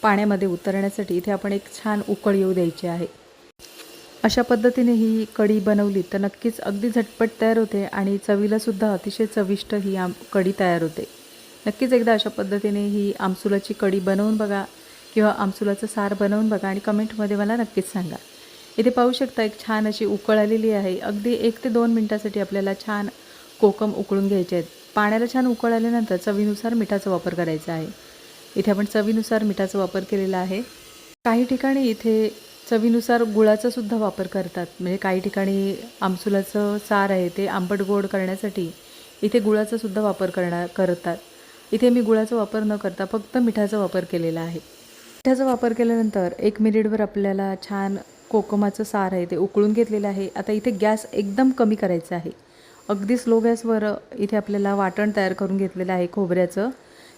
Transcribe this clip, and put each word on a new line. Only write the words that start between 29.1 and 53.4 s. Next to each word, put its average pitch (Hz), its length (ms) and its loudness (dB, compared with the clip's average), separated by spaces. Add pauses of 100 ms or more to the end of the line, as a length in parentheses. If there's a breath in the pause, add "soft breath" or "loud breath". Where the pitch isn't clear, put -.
मिठाचा 196 360 0
वापर 190 320 -2
केलेला 190 260 0
आहे. 185 240 -2 (640)
काही 240 200 4
ठिकाणी 269 440 0
इथे 220 380 2 (420)
चवीनुसार 233 560 4
गुळाचा 214 440 4
सुद्धा 233 280 -4
वापर 196 300 -2
करतात, 180 380 -6 (140)
म्हणजे 185 180 -2
काही 190 240 0
ठिकाणी 196 540 -2 (260)
आमसुलाचं 202 760 -2
सार 202 300 2
आहे 185 200 2
ते 196 180 -4
आंबट 190 340 -2
गोड 202 240 0
करण्यासाठी 190 640 -4 (520 loud breath)
इथे 214 180 2
गुळाचा 214 380 0
सुद्धा 214 240 -4
वापर 190 280 0
करणार, 175 380 -2
करतात. 175 500 -2 (540 loud breath)
इथे 233 180 4
मी 240 120 4
गुळाचा 220 340 2
वापर 214 280 -2
न 208 120 0
करता 190 300 -4
फक्त 214 320 -4
मिठाचा 214 420 2
वापर 185 240 0
केलेला 165 360 -2
आहे. 165 200 -6
मिठाचा - 840 -4
वापर 240 280 2
केल्यानंतर 226 640 2
एक 208 220 0
मिनिटभर 214 400 2
आपल्याला 196 520 -2 (100)
छान 196 340 -4 (340)
कोकमाचं 208 520 0
सार 196 300 -2
आहे 180 120 0
ते 175 120 -4
उकळून 208 360 2
घेतलेलं 214 340 2
आहे. 196 280 -4
आता 196 160 -4
इथे 214 200 0
गॅस 214 420 2
एकदम 208 380 2
कमी 220 240 2
करायचा 180 400 -2
आहे, 165 160 -6 (580 loud breath)
अगदी 208 280 0
स्लो 226 220 2
गॅसवर 226 460 0 (280)